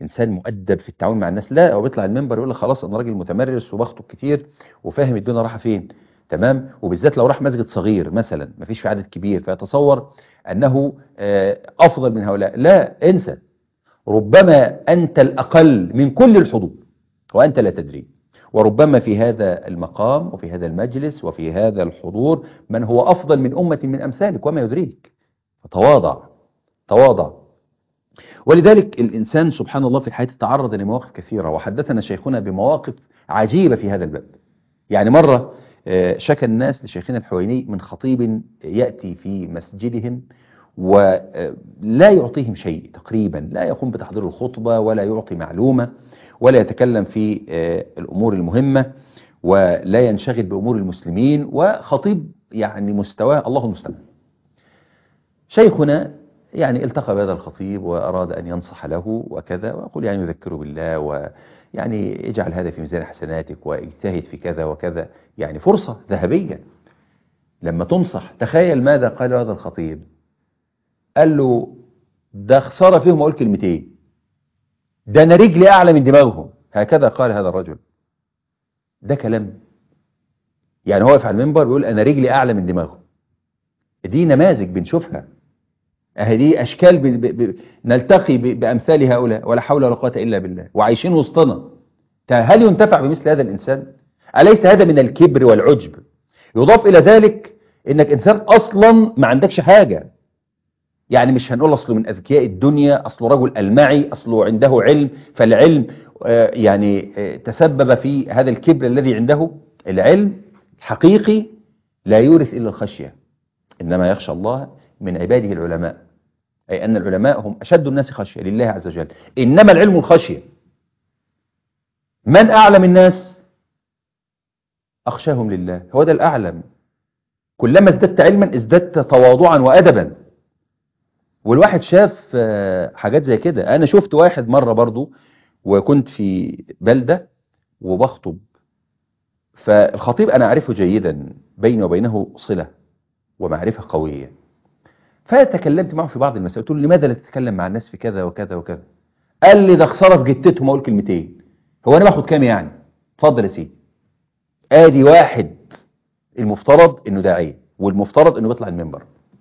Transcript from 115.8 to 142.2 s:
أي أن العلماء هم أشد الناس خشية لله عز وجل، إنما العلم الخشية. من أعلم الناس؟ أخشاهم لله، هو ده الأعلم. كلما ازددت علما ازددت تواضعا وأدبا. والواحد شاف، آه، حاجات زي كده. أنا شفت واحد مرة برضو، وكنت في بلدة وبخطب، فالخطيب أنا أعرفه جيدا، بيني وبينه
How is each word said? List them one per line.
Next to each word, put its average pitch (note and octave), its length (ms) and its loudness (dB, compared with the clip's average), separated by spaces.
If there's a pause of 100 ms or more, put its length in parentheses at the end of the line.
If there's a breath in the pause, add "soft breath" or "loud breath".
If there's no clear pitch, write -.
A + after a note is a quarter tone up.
أي F#2 140 -6
أن A2 120 0
العلماء G2 440 -2
هم G#2 200 -12
أشد E3 260 0
الناس C3+ 240 -4
خشية - 320 -12
لله G#2+ 240 -4
عز G2 200 -8
وجل، E2+ 200 -10 (320 soft breath)
إنما D#3+ 340 4
العلم F3+ 240 4
الخشية. - 460 0 (1800)
من G#3+ 240 6
أعلم G3+ 340 6
الناس؟ F#3 580 4 (1600)
أخشاهم B2 440 -4
لله، F2+ 320 -8 (100)
هو C#3 100 2
ده D#3+ 100 2
الأعلم. G#2+ 500 -2 (920)
كلما F3+ 340 4
ازددت - 300 2
علما G3 340 4
ازددت D#3 440 0
تواضعا C3 600 6
وأدبا. C3 580 4 (1300)
والواحد D#3 380 2
شاف، G#3 520 2
آه، G2+ 600 -4
حاجات C3+ 300 -2
زي B2+ 120 0
كده. C3 400 -2
أنا D#3+ 100 2
شفت G3 280 2
واحد D3+ 340 2
مرة B2 240 2
برضو، A#2 400 -2 (520 soft breath)
وكنت G2+ 440 2
في F#2+ 500 -6 (220)
بلدة B2+ 480 -2 (520)
وبخطب، F#2 580 -6 (1160)
فالخطيب G#2+ 760 0
أنا B2+ 140 2
أعرفه A#2+ 280 -2
جيدا، F2+ 640 -4 (240)
بيني A2 240 0
وبينه G2 540 -4